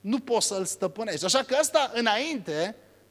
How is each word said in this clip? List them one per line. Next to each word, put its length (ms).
nu 180
poți 280
să-l 180
stăpânești. 600
Așa 180
că 160
ăsta, 340
înainte, 800